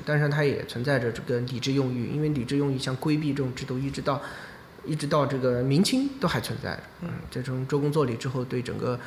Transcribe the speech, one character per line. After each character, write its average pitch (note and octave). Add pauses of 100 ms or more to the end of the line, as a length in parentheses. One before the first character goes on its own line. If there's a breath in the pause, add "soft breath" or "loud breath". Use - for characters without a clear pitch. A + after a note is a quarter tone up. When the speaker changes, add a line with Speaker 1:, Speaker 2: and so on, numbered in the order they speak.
Speaker 1:
但 D3+
是 D3
它 D3
也 C#3
存 A#2+
在 C#3
着 A#2+
这 -
个 B2
礼 B2
制 C3+
用 C3+
玉， A#2
因 C#3+
为 D3+
礼 C#3
制 C#3
用 C#3+
玉 C3
像 C3
龟 D3+
壁 D3+
这 C#3
种 B2+
制 -
度， B2+
一 C#3
直 C#3
到， C#3 (640 loud breath)
一 D#3
直 D3
到 C#3+
这 C3+
个 B2
明 C3+
清 C4
都 -
还 C#3+
存 -
在 F2+
着。 - (200)
Speaker 2:
嗯。 E3+
Speaker 1:
嗯， E3+ (160)
这 B2+
从 C3
周 D3
公 D3
作 D#3
礼 B2
之 B2+
后 B2+
对 B2+
整 A#2+
个 A#2+